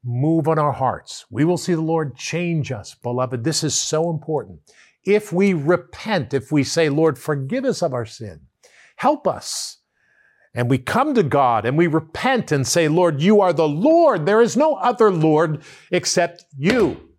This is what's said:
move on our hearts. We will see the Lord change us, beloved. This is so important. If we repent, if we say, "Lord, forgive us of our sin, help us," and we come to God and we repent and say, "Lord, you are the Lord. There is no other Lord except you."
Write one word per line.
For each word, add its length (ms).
move 440
on 120
our 140
hearts. 580
We 140
will 120
see 160
the 80
Lord 340
change 560
us, 220
beloved. 500
This 200
is 100
so 380
important. 480
If 280
we 220
repent, 800
if 180
we 120
say, 260
"Lord, 280
forgive 460
us 180
of 120
our 120
sin, 360
help 280
us," 540
and 160
we 80
come 380
to 80
God 420
and 120
we 100
repent 640
and 160
say, 220
"Lord, 320
you 180
are 140
the 160
Lord. 560
There 160
is 160
no 180
other 340
Lord 540
except 540
you." 600